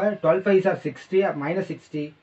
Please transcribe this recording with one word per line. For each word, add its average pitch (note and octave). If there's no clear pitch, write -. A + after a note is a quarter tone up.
டுவெல் E3+
ஃபைவ் F#3+
சார் -
சிக்ஸ்டி, D#3
மைனஸ் F3+
சிக்ஸ்டி. -